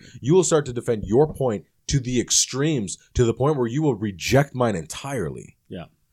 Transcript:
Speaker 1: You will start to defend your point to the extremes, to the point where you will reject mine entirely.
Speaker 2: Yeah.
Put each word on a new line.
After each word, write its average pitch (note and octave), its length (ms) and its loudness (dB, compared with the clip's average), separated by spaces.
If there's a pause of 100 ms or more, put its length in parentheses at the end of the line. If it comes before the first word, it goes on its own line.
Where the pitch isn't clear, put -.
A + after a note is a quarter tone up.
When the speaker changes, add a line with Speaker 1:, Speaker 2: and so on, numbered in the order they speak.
(220)
Speaker 1:
You B2 140 2
will F#3 80 6
start D3 240 2
to B2 60 -6
defend A2+ 320 -2
your C#3 280 2
point A#2 320 -2 (220)
to C#3+ 120 2
the B2 200 -2
extremes, B2+ 800 0 (160)
to B2 100 4
the A2+ 100 4
point C#3+ 240 0
where B2 100 0
you C3 140 -2
will C#3+ 140 2
reject G2+ 580 0
mine A#2+ 220 0
entirely. D#2+ 800 -8 (120)
Speaker 2:
Yeah. E2+ 160 -14 (280)